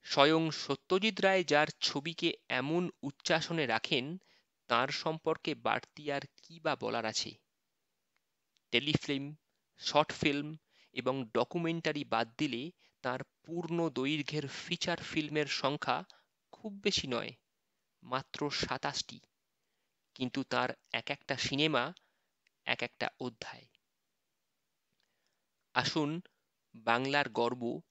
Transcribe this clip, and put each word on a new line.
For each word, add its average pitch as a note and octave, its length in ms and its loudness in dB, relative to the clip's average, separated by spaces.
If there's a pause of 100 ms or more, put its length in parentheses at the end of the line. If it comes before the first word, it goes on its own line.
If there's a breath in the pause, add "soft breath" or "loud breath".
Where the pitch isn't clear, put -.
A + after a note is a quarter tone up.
স্বয়ং D#3 480 6
সত্যজিৎ F#3+ 680 0
রায় F#3+ 220 4
যার D3 240 4 (140)
ছবিকে D#3+ 560 -2 (120)
এমন D3+ 400 0 (140)
উচ্চাসনে D#3+ 640 0
রাখেন, C3 520 0 (500 soft breath)
তার B2 200 4
সম্পর্কে D#3+ 680 -2
বাড়তি C#3+ 560 -2
আর C#3 100 -2 (220)
কি E3 160 -20
বা D#3 160 0
বলার A2+ 300 -2
আছে? A2 260 -4 (1400)
টেলিফিল্ম, C#3+ 640 0 (420)
শর্ট - 340 2
ফিল্ম D3+ 440 -2 (380 soft breath)
এবং B2+ 400 -2
ডকুমেন্টারি E3 720 0
বাদ A#2 320 0
দিলে C#3 340 -4 (300 soft breath)
তার B2+ 220 -2
পূর্ণ E3+ 680 -2
দৈর্ঘ্যের C#3 580 -2
ফিচার - 560 -4
ফিল্মের D3+ 420 0
সংখ্যা C#3 580 0 (480 soft breath)
খুব G#3 220 -12
বেশি G3 340 0
নয়, A#2 240 -2 (720)
মাত্র C3+ 460 -4
সাতাশটি। - 720 -4 (960)
কিন্তু B2+ 280 -4
তার B2 260 0 (220)
এক - 180 -4
একটা C#3+ 280 -4
সিনেমা C#3+ 560 2 (720)
এক A#2+ 180 -2
একটা - 260 -4 (100)
অধ্যায়। B2 460 -10 (2000)
আসুন, D3+ 480 2 (540)
বাংলার B2+ 540 2
গর্ব A#2+ 600 0